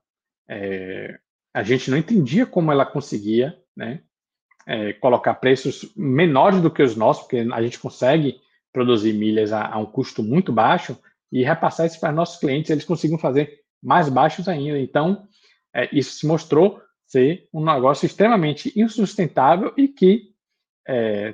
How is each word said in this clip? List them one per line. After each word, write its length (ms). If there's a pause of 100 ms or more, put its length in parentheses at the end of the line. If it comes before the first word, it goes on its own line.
(480)
é, 720 (340)
a 100
gente 260
não 80
entendia 480
como 260
ela 140
conseguia, 720 (180)
né, 260 (640)
é, 280
colocar 420
preços 600
menores 680
do 80
que 140
os 120
nossos, 280
porque 140 (140)
a 100
gente 180
consegue 600 (320)
produzir 420
milhas 380
a, 160
a 120
um 60
custo 360
muito 320
baixo 440 (340)
e 120
repassar 420
isso 140
para 120
nossos 280
clientes, 300
eles 160
conseguem 320
fazer 440 (200)
mais 280
baixos 380
ainda. 320
Então, 480 (460)
é, 180
isso 220
se 140
mostrou 540 (240)
ser 460
um 140
negócio 400
extremamente 720
insustentável 960
e 120
que, 480 (520)
é, 460